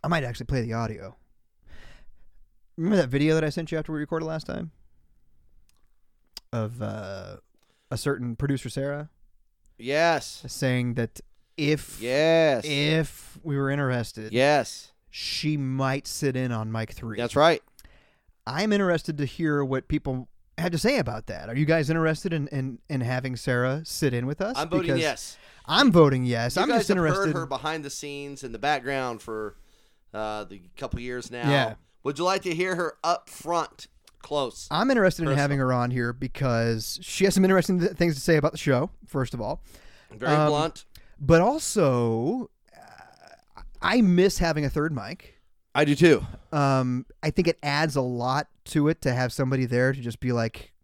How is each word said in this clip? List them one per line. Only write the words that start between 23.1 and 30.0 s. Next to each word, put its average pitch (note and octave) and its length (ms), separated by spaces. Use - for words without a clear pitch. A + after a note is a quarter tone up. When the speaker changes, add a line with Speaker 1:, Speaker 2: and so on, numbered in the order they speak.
Speaker 1:
Sarah B2+ 500
sit - 280
in A#2+ 120
with D3 160
us? G#3+ 160
Speaker 2:
I'm D#3 120
voting F3+ 180
Speaker 1:
Because C#3 140
Speaker 2:
yes. - 360
Speaker 1:
I'm A3 260
voting C#3 340
yes. A#2+ 300
Speaker 2:
You F#3 80
Speaker 1:
I'm C#4 60
Speaker 2:
guys A#3 100
Speaker 1:
just G#3 100
Speaker 2:
have G3 80
Speaker 1:
interested F3+ 360
Speaker 2:
heard - 20
her E3 100
behind D3 400
the C#3 40
scenes C#3+ 540
in B2 80
the A#2 80
background C3 640
for, A2 340